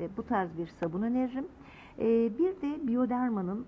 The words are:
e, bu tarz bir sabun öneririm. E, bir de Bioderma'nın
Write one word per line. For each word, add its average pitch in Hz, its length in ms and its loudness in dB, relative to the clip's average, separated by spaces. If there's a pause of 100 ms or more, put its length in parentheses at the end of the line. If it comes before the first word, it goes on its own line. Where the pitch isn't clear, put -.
e, 175 160 -6
bu 226 60 -4
tarz 180 360 0
bir 170 80 -2
sabun 175 360 -4
öneririm. 254 440 0 (520)
E, 226 400 4
bir 370 240 2
de 294 260 -2
Bioderma'nın 240 800 0